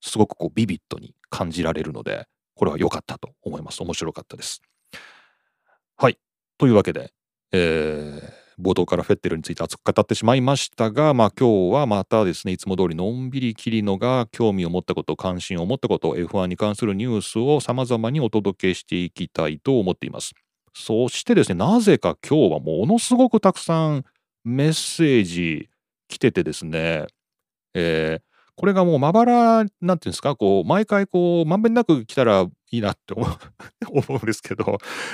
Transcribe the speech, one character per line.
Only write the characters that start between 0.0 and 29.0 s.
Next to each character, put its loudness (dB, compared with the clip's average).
す -4
ご 6
く -14
こ -4
う、 -6
ビ 2
ビ -4
ッ -20
ド -10
に -20
感 -6
じ -4
ら 0
れ -4
る -8
の -12
で、 -8
こ 0
れ 2
は -6
良 0
か -4
っ -14
た -14
と -16
思 -10
い -12
ま -16
す。 -12
面 -6
白 -8
か -16
っ -20
た -20
で -18
す。 -12
は 2
い。 -6
と 4
い 8
う 6
わ 8
け -4
で、 -10
え -2
ー、 -20
冒 0
頭 2
か 0
ら -2
フ 0
ェ 4
ッ -20
テ -6
ル -2
に -8
つ -10
い -8
て -8
熱 -8
く -2
語 2
っ 2
て -2
し -4
ま 4
い 2
ま 0
し -6
た -2
が、 2
ま 4
あ、 -2
今 4
日 2
は 2
ま 0
た 2
で 0
す -10
ね、 -2
い -6
つ -14
も -2
通 2
り -6
の -4
ん -8
び -6
り -4
桐 -4
野 -2
が -2
興 0
味 -2
を -4
持 -4
っ -2
た -6
こ -4
と、 -4
関 -6
心 -6
を -4
持 -2
っ -6
た -4
こ 0
と、 -2
エ -4
フ -4
ワ 0
ン -6
に -6
関 -2
す -4
る -2
ニ -4
ュ -2
ー -2
ス -6
を 2
様 -4
々 -2
に -2
お -2
届 -2
け 0
し -10
て -6
い -4
き -8
た -4
い -6
と 0
思 0
っ -4
て -10
い -10
ま -12
す。 -12
そ -2
し -8
て 0
で 6
す -2
ね、 -2
な 4
ぜ 6
か -2
今 4
日 2
は -2
も -2
の 2
す 0
ご 6
く 4
た 4
く -14
さ 0
ん -2
メ 2
ッ 0
セ 2
ー 2
ジ -4
来 -14
て 2
て 0
で -4
す -12
ね、 -4
え -2
ー、 -20
こ -4
れ 4
が 4
も 4
う 2
ま 2